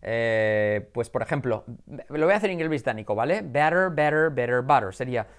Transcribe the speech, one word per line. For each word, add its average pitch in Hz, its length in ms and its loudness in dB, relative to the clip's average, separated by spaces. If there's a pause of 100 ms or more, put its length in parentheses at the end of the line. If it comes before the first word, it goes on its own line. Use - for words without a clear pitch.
Eh, 107 880 0
pues, 117 180 -4
por - 120 -2
ejemplo, 120 420 -2 (440)
lo 151 180 0
voy 190 80 6
a - 20 4
hacer 208 140 0
en 185 40 -4
inglés 165 140 -4
británico, 117 460 -2
¿vale? 147 280 0
Better, 160 480 2
better, 151 400 2
better, 123 320 0
butter. 127 320 2
Sería 127 320 -4 (120)